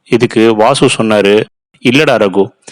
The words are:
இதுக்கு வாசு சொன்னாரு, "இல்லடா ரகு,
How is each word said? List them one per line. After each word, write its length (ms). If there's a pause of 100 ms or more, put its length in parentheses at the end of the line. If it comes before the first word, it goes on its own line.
இதுக்கு 520
வாசு 300
சொன்னாரு, 580 (400)
"இல்லடா 320
ரகு, 300 (260)